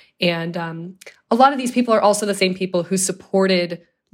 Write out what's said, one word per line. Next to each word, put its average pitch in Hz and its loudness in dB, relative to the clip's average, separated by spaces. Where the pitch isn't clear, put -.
And, 170 -2
um, 165 -10
a 226 2
lot 262 6
of 277 -4
these 254 -4
people 240 0
are 220 4
also 202 2
the 202 -2
same 190 0
people 185 -4
who 190 -2
supported 185 -2